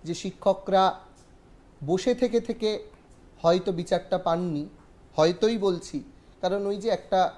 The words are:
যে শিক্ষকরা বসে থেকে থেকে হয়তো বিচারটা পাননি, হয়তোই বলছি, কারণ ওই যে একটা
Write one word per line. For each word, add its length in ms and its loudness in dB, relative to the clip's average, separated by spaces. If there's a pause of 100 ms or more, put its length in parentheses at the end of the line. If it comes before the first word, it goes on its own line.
যে 100 -6
শিক্ষকরা 840 0 (840)
বসে 300 2
থেকে 240 2
থেকে 300 -4 (720)
হয়তো 300 2
বিচারটা 460 -2
পাননি, 520 -2 (460)
হয়তোই 420 2
বলছি, 460 -2 (380)
কারণ 240 -2
ওই 120 -2
যে 120 -4
একটা 480 2